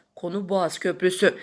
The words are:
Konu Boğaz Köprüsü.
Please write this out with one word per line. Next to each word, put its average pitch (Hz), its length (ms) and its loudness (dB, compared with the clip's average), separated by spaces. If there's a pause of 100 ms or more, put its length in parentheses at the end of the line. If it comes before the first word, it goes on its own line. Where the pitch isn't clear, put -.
(160)
Konu 180 320 -6
Boğaz 180 300 0
Köprüsü. 180 640 2